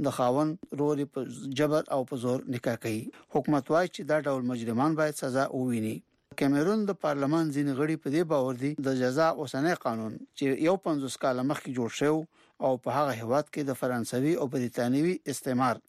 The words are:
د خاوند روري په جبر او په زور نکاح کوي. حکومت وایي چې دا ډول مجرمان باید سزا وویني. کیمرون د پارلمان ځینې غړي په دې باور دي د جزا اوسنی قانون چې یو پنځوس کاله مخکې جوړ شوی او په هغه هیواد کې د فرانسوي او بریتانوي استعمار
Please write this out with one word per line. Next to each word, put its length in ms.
د 120
خاوند 360
روري 240
په 80
جبر 380
او 40
په 100
زور 320
نکاح 320
کوي. 160
حکومت 360
وایي 180
چې 220
دا 60
ډول 240
مجرمان 500
باید 180
سزا 300
وویني. 480
کیمرون 500
د 120
پارلمان 540
ځینې 240
غړي 240
په 100
دې 160
باور 320
دي 80
د 140
جزا 260
اوسنی 400
قانون 320
چې 100
یو 80
پنځوس 380
کاله 260
مخکې 260
جوړ 220
شوی 260
او 40
په 100
هغه 240
هیواد 320
کې 160
د 140
فرانسوي 580
او 140
بریتانوي 600
استعمار 540